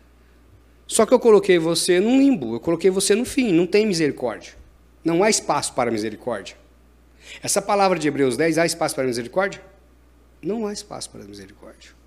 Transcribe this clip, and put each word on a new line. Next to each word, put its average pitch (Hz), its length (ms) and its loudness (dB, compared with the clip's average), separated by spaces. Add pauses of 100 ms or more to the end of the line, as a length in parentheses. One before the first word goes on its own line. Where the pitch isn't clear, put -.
(840)
Só - 180 2
que 208 100 0
eu 240 60 6
coloquei 196 380 6
você 170 420 0
num 240 200 2
limbo, 196 340 2
eu 120 60 -4
coloquei 170 320 0
você 196 240 2
no 240 100 -2
fim, 247 260 0
não 170 140 4
tem 208 220 2
misericórdia. 135 680 -4 (500)
Não 165 200 2
há 220 80 4
espaço - 420 -2
para 120 160 -2
misericórdia. 107 680 -8 (840)
Essa - 220 -2
palavra 196 340 2
de 156 100 -2
Hebreus 131 300 0
dez, 160 220 0
há 170 80 2
espaço 160 260 -4
para 131 140 -4
misericórdia? 127 520 -4 (800)
Não 208 280 -6
há 208 60 -8
espaço - 360 -14
para 110 140 -20
misericórdia. 101 840 -20